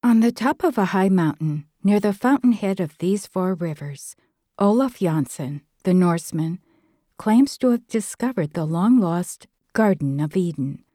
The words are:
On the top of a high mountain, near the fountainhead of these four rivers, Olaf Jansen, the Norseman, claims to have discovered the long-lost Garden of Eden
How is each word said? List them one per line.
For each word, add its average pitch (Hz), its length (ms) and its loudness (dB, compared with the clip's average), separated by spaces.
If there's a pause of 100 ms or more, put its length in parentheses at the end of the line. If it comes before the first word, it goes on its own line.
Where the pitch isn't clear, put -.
(120)
On 226 80 6
the 233 100 4
top 240 320 -2
of 330 140 0
a 190 160 0
high 190 160 2
mountain, 156 560 0 (180)
near 208 160 2
the 208 140 0
fountainhead 214 680 0
of 160 180 -6
these 196 280 -2
four 185 280 -2
rivers, 151 600 -8 (440)
Olaf 233 400 2
Jansen, 151 640 -4 (220)
the 185 100 2
Norseman, 170 640 0 (580)
claims 233 400 2
to 254 140 0
have 240 160 -2
discovered 214 640 -4
the 160 140 -4
long-lost 175 800 0 (260)
Garden 147 480 2
of 151 160 -4
Eden 147 480 -4 (100)